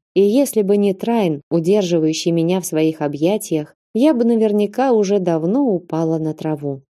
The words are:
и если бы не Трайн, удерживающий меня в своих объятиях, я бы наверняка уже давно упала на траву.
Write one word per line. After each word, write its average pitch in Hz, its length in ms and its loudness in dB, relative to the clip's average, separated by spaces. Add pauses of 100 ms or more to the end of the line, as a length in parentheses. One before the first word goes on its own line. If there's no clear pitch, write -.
(140)
и 185 60 4
если 220 420 2
бы 196 140 2
не 202 180 2
Трайн, 190 460 -2 (100)
удерживающий 170 800 0
меня 170 300 0
в 175 60 -6
своих 160 340 0
объятиях, 151 720 -2 (200)
я 277 180 4
бы 240 120 0
наверняка 220 680 0
уже 208 260 2
давно 175 440 0
упала 165 560 -2
на 156 160 -4
траву. 143 560 -6